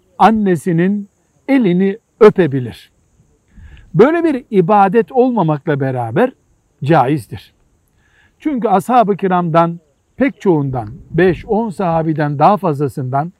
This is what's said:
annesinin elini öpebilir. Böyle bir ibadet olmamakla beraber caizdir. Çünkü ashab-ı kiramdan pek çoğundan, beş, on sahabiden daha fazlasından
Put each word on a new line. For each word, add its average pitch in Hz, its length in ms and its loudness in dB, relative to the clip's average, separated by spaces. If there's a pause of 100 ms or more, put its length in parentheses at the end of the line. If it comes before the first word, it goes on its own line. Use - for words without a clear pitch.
(180)
annesinin 196 920 0 (400)
elini 196 500 0 (220)
öpebilir. 135 720 2 (1040)
Böyle 311 300 2
bir 277 260 -2
ibadet 202 640 2
olmamakla 190 680 0
beraber 131 520 -2 (520)
caizdir. 143 680 -2 (840)
Çünkü 247 300 -4
ashab-ı 208 480 2
kiramdan 170 640 0 (360)
pek 247 240 -4
çoğundan, 139 480 -2 (220)
beş, 175 360 0
on 226 240 -4
sahabiden 160 680 -4
daha 175 180 4
fazlasından 147 840 -6